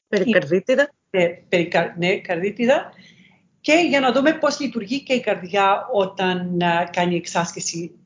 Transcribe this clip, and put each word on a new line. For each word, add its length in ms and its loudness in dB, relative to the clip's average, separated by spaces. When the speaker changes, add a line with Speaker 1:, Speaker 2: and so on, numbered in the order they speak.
Speaker 1:
Περικαρδίτιδα. 840 2
Speaker 2:
Ναι, 180 2
περικα-, 720 -2
ναι, 180 0
καρδίτιδα. 760 -2
Και 280 2
για 120 2
να 120 2
δούμε 200 4
πώς 280 -2
λειτουργεί 420 -6
και 120 -2
η 60 0
καρδιά 720 0
όταν, 680 0
α, 300 2
κάνει 240 0
εξάσκηση 880 -6